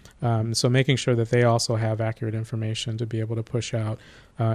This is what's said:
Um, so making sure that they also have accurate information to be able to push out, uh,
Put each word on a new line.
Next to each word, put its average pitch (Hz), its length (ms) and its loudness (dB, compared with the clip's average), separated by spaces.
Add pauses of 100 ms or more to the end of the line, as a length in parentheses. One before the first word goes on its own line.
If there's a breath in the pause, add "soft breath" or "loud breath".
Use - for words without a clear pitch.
(220 loud breath)
Um, 113 320 0
so - 140 2
making 131 260 4
sure 123 220 2
that 113 140 0
they 123 120 4
also 120 320 4
have 110 260 0
accurate 110 360 -4
information 110 640 -4
to 117 60 -4
be 113 140 -4
able 110 160 -4
to 113 80 -4
push - 320 -4
out, 110 240 -4 (400 loud breath)
uh, 113 160 2